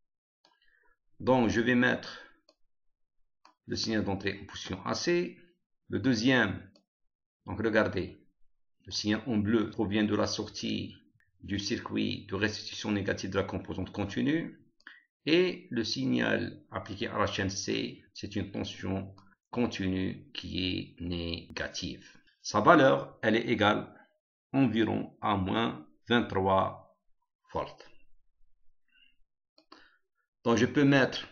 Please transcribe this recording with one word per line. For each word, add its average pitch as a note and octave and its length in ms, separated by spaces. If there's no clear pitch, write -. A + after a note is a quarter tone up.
Donc B2 300
je G#2+ 120
vais B2 140
mettre - 480
le G#2 80
signal G#2+ 280
d'entrée F#2+ 380
en F#2 40
position - 400
A A2+ 100
C. F3 420
Le G2+ 100
deuxième, A2 680
donc G#2 160
regardez, G2+ 600
le F#2+ 60
signal G#2 360
en A2+ 100
bleu G#2+ 320
provient G#2+ 340
de G#2 120
la G#2 120
sortie G#2 680
du F#2 180
circuit G2+ 680
de F#2+ 100
restitution G#2 560
négative G2+ 380
de F#2+ 80
la F#2+ 60
composante F#2+ 480
continue. B2 680
Et F3 460
le A#2 120
signal A2+ 880
appliqué G2+ 380
à - 100
la G2+ 100
chaîne G2 220
C, A2 540
c'est - 220
une G2 160
tension F#2+ 640
continue F#2+ 840
qui F2+ 340
est F#2 340
négative. E2+ 1040
Sa - 180
valeur, C#3 640
elle A2 120
est A2+ 120
égale G#2+ 440
environ G#2+ 680
à G#2+ 160
moins G#2+ 520
vingt-trois F#2+ 880
volts. - 380
Donc A2+ 140
je B2 100
peux D3 160
mettre C#3 480